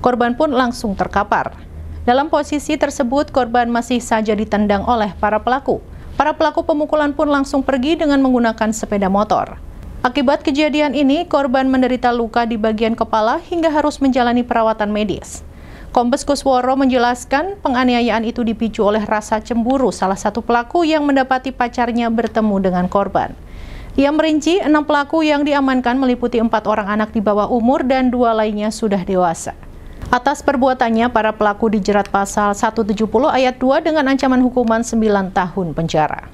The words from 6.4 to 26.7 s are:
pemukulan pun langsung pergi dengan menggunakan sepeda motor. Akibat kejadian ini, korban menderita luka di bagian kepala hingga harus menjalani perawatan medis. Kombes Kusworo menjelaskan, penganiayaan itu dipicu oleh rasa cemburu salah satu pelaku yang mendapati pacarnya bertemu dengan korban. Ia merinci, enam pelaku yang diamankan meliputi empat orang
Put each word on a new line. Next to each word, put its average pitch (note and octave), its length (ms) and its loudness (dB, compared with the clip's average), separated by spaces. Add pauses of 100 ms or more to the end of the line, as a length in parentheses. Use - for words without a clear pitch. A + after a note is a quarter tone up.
pemukulan D4+ 480 0
pun - 160 0
langsung C#4 320 0
pergi C#4 320 0
dengan D4 240 2
menggunakan A3+ 560 2
sepeda G3+ 320 -2
motor. G3+ 480 0 (480)
Akibat C#4 400 0
kejadian D4 560 2
ini, D4 320 2
korban C4 400 2
menderita B3+ 400 2
luka A#3+ 320 0
di A#3 160 -2
bagian A3 320 0
kepala A3 480 0
hingga E4 320 -2
harus D4 320 0
menjalani B3 400 2
perawatan A3 480 0
medis. - 560 -6 (480)
Kombes A#3+ 320 2
Kusworo C4 480 2
menjelaskan, C4 880 0
penganiayaan A#3+ 640 2
itu A#3+ 160 -4
dipicu A3 400 -2
oleh G#3 240 2
rasa G#3+ 320 -2
cemburu A#3 560 0
salah F#3+ 240 -2
satu G#3+ 240 -2
pelaku A#3+ 400 0
yang D4+ 240 2
mendapati C4 480 0
pacarnya A#3 560 0
bertemu A3 480 0
dengan F3+ 320 0
korban. G3 400 0 (640)
Ia C#4 160 4
merinci, D#4 480 2
enam D4+ 240 2
pelaku D4 400 0
yang D4 240 2
diamankan C4 480 0
meliputi B3 420 0
empat A3 300 0
orang G#3 240 0